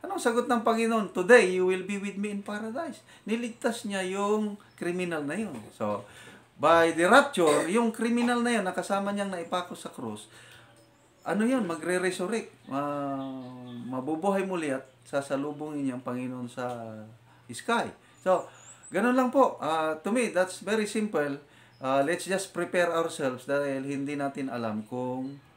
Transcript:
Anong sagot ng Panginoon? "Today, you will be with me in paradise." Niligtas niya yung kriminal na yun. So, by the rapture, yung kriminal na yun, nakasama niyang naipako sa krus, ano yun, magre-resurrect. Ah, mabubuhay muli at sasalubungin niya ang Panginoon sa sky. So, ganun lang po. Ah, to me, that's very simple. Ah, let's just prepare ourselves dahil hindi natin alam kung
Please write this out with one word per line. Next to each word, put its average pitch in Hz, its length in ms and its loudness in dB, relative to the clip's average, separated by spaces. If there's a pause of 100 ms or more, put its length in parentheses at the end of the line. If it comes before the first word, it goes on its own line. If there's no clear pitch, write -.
Anong - 160 -4
sagot 240 320 2
ng 233 160 2
Panginoon? 226 480 2
"Today, 185 400 8
you 185 160 4
will 185 160 0
be 202 160 -4
with 196 160 -6
me 208 160 -4
in 202 80 -6
paradise." 220 640 -8 (160)
Niligtas 233 640 -4
niya 196 160 -2
yung 202 560 0 (160)
kriminal 175 480 -2
na 147 160 -4
yun. 196 160 -6 (240)
So, 104 240 -2 (560)
by 165 400 6
the 170 80 4
rapture, 160 640 6
yung 226 240 2
kriminal 240 480 2
na 233 160 2
yun, 190 80 0
nakasama 196 480 -2
niyang 196 160 -2
naipako 175 480 -6
sa - 160 -14
krus, 110 320 -8 (960)
ano 208 240 0
yun, 254 160 2
magre-resurrect. 180 1120 -2
Ah, 139 560 -4 (560)
mabubuhay 160 560 0
muli 165 320 -2
at 131 120 -8 (200)
sasalubungin 143 800 -4
niya 127 120 -2
ang 127 80 -10
Panginoon 127 440 -6
sa 123 160 -6 (800)
sky. 185 400 -2 (360)
So, - 240 2 (440)
ganun 226 240 2
lang 254 200 2
po. 269 240 6
Ah, 156 440 0
to 202 120 -2
me, 240 160 2
that's 180 320 0
very 214 240 0
simple. 160 520 -2 (440)
Ah, 135 240 4
let's 175 240 -2
just 190 240 -4
prepare 170 400 0
ourselves 160 520 -2
dahil 139 360 0
hindi 139 320 -4
natin 139 360 -4
alam 110 360 -4
kung 131 560 -6 (140)